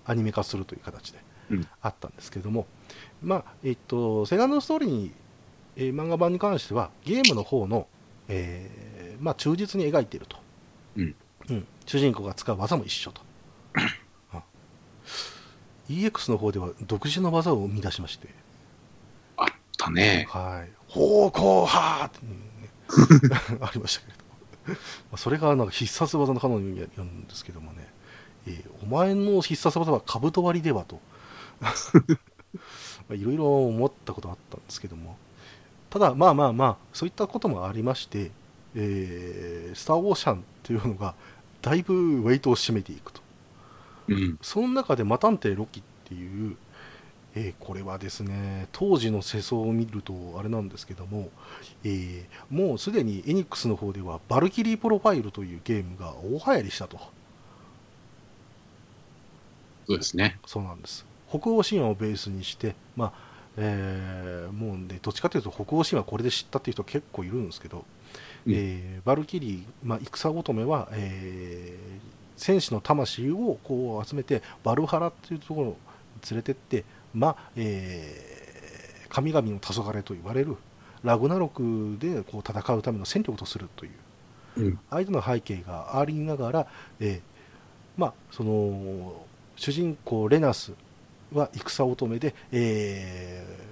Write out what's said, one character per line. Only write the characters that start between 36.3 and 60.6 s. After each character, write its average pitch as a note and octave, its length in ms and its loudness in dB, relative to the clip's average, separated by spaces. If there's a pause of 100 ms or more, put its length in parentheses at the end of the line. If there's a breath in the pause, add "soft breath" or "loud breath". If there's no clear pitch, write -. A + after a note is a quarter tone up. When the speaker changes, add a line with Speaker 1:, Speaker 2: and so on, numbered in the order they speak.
Speaker 1:
ま C#3+ 140 6
あ A#2 60 4
ま B2 120 6
あ、 A2+ 120 4 (160)
そ - 120 -4
う - 20 0
い F#3 40 -6
っ - 20 -20
た G#3 140 0
こ - 120 -4
と G#3 100 0
も F#2+ 180 -2
あ G2+ 60 -4
り A2 100 -2
ま B2 120 2
し - 120 -10
て、 G2 240 -4 (440)
え F2+ 1000 -4
ー、 - 20 -14
ス - 100 -12
タ D#3 80 4
ー - 40 6
オ F#3+ 180 2
ー - 20 -4
シ - 80 -2
ャ A#2 100 2
ン - 20 -4
っ F2 40 -8 (220)
て A#2+ 100 -4
い A2+ 40 2
う G#2 100 -2
の A2+ 60 -2
が、 F#2+ 220 -6 (460 loud breath)
だ C3+ 140 2
い F3+ 60 4
ぶ F#3 120 0
ウ D#3+ 340 4
ェ B2 80 8
イ C#3 40 4
ト C3+ 120 4
を A2+ 40 6
占 - 180 0
め G#2 80 2
て E2 120 -10
い - 40 -16
く - 140 -18
と。 - 100 -20 (840 loud breath)
Speaker 2:
う G#2 80 4
ん。 F#2 260 0
Speaker 1:
そ - 200 0
の B3 80 4
中 B3+ 260 2
で A2+ 80 2
「マ G#2+ 140 4
タ G#3+ 120 6
ン A3 80 4
テ G#2 180 0
ロ G#2+ 100 -2
キ」 - 140 -14
っ - 40 -18 (220)
て - 80 -14
い F#2+ 380 -6
う、 - 40 -10 (800 loud breath)
え G#2 240 -4
ー、 - 40 -18
こ F#2+ 100 -10
れ F#2+ 80 -8
は F#2+ 160 -8
で F#2+ 120 -10
す - 120 -10
ね、 G2 500 -4
当 F#3+ 260 4
時 A2+ 140 2
の G#2 100 0
世 G#2 200 -4
相 A2+ 200 -2
を A2 120 2
見 A2+ 120 2
る G#2 160 -8
と F#2+ 120 -8 (240)
あ G2 60 -8
れ G#2+ 60 -4
な A2+ 120 -2
ん G2 80 -6
で - 80 -14
す - 100 -14
け F#2+ 60 -12
ど F2+ 120 -12
も、 G2 240 -6 (540 loud breath)
え G#2+ 40 -2
ー、 F2+ 380 -4 (240 loud breath)
も D#3+ 260 2
う - 20 -4
す G3 140 -4
で G#3+ 120 4
に G2 240 -2
エ D3+ 60 2
ニ F#3 120 2
ッ - 20 -16
ク - 100 -10
ス - 100 -2
の G#2+ 80 2
方 G2+ 160 -4
で F#2+ 100 -8
は E2+ 260 -8
「バ A#2 120 4
ル F3 100 4
キ A3+ 140 -2
リ A3+ 120 2
ー G#3+ 40 -2
プ A#3 100 2
ロ G#3+ 100 4
フ - 80 4
ァ G3 100 4
イ B2 40 0
ル」 G2+ 100 -6
と G2+ 120 -8
い F2 140 -10
う E2+ 60 -14
ゲ A2 160 0
ー F#2+ 40 -2
ム F2+ 140 -10
が E2+ 160 -12
大 E2+ 180 -6
流 E3 280 2
行 - 40 -2
り G2 80 -8
し - 60 -8
た - 100 -8
と。 - 100 -14 (3000 loud breath)
Speaker 2:
そ G2 80 4
う - 20 2
で D#2+ 60 -4
す - 120 -4
ね。 G2+ 300 0
Speaker 1:
そ - 140 -8
う G2+ 40 -6